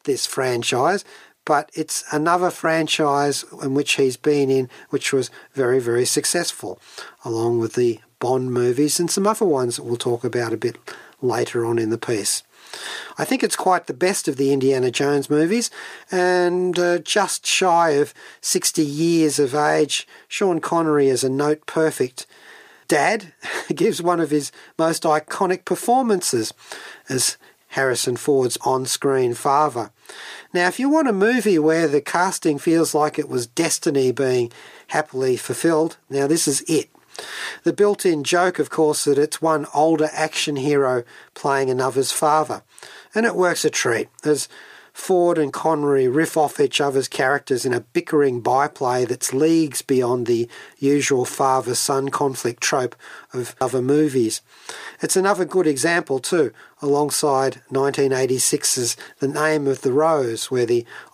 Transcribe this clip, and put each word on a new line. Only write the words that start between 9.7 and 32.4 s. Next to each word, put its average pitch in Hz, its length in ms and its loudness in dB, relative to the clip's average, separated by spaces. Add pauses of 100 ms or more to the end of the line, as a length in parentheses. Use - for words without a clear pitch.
that 147 60 -12
we'll 120 120 -4
talk 120 280 -2
about 117 300 -4
a 113 40 -4
bit 117 200 -4 (460)
later 117 420 -2
on 117 140 0
in 110 100 0
the 113 80 -2
piece. 107 460 -4 (720)
I 151 80 -2
think - 160 -2
it's - 140 0
quite 180 320 0
the 139 80 -8
best 185 320 0
of 139 100 -2
the 139 160 2
Indiana 135 380 2
Jones 143 360 0
movies, 165 440 0 (400)
and, 180 640 2
uh, 175 220 2
just - 480 -2
shy 170 460 4
of 143 200 2 (260)
sixty - 460 0
years 151 540 2
of 139 160 0
age, 151 520 0 (200)
Sean 180 320 0
Connery 151 500 2
as 127 140 0
a 131 80 0
note-perfect 147 960 -2 (600)
dad 175 460 0 (180)
<laughs> - 220 -8
gives 170 300 0
one 175 160 2
of 156 100 -2
his 143 220 -2 (260)
most 160 240 0
iconic 180 640 0
performances 190 880 0 (560)
as 127 280 -2 (320)
Harrison 127 480 0
Ford's 131 460 2
on-screen 131 720 0
father. 139 560 0 (640)
Now, 180 140 2
if - 120 -2
you 269 100 2
want 302 180 4
a 226 60 2
movie 208 440 2
where 160 300 4
the 139 140 2
casting 170 580 -2